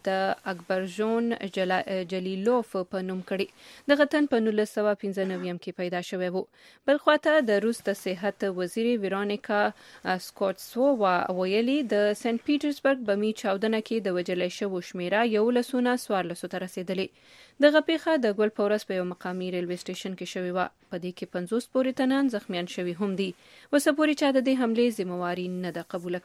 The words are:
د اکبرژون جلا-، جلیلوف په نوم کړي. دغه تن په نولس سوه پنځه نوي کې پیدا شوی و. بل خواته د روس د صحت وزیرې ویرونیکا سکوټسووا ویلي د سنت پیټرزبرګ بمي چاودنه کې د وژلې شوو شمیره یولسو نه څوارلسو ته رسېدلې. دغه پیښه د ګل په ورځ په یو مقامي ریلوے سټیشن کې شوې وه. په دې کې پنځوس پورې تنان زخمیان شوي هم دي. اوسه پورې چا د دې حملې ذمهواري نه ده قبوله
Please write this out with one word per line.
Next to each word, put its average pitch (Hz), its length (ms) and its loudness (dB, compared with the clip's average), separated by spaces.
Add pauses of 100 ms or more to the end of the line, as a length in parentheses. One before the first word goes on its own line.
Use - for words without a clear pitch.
د 196 40 0 (420)
اکبرژون 196 800 -2 (220)
جلا-، 185 280 0 (280)
جلیلوف 190 600 0 (200)
په 190 100 -4
نوم 185 280 -4
کړي. 190 180 -2 (420)
دغه 285 160 6
تن 294 200 2
په 247 140 2
نولس 214 340 2
سوه 208 200 2
پنځه 196 300 -4 (100)
نوي 180 180 -4
کې 175 240 -8
پیدا 180 260 -4
شوی 180 280 -4
و. 185 120 -2 (460)
بل 285 100 6
خواته 302 440 4
د 220 100 0
روس 214 340 2
د 196 80 0
صحت 196 500 -4
وزیرې 196 580 0
ویرونیکا 202 600 -2 (440)
سکوټسووا 196 1120 0 (220)
ویلي 220 460 2
د 208 300 2
سنت 233 340 -2
پیټرزبرګ 277 640 0
بمي 208 220 2
چاودنه 220 480 0
کې 220 180 -4
د 202 80 -2
وژلې 180 500 0
شوو 190 240 -4
شمیره 185 400 -2 (140)
یولسو 240 440 2
نه 247 180 2
څوارلسو 180 500 -4
ته 185 180 -8
رسېدلې. 185 440 -6 (500)
دغه 294 280 8
پیښه 330 240 0 (120)
د 240 40 2 (120)
ګل 214 180 2
په 214 100 0
ورځ 214 200 0
په 196 100 -4
یو 180 80 0
مقامي 180 460 -6
ریلوے 180 280 -4
سټیشن 185 360 -8
کې 180 180 -10
شوې 180 240 -4
وه. 180 80 2 (240)
په 185 80 -8
دې 180 200 -6
کې - 160 -10
پنځوس 185 380 -4
پورې 262 260 2
تنان 269 320 2
زخمیان 190 460 -4
شوي 180 240 -4
هم 196 160 0
دي. 190 180 -2 (400)
اوسه 285 180 4
پورې 302 280 2
چا 285 120 4
د 262 140 4
دې 262 140 4
حملې 240 280 2 (100)
ذمهواري 180 500 -4
نه 180 240 -6
ده 165 100 -8
قبوله 180 440 -6